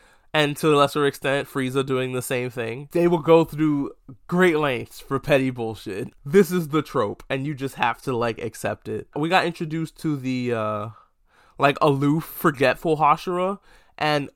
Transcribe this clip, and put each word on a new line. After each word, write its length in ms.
And 260
to 140
a 40
lesser 300
extent, 420
Frieza 360
doing 280
the 100
same 280
thing. 420
They 160
will 100
go 260
through 480
great 280
lengths 440
for 180
petty 320
bullshit. 640
This 280
is 160
the 140
trope, 460
and 180
you 80
just 200
have 280
to, 140
like, 220
accept 500
it. 280
We 120
got 160
introduced 580
to 140
the, 380
uh, 340
like, 240
aloof, 420
forgetful 760
Hashira. 600
And 380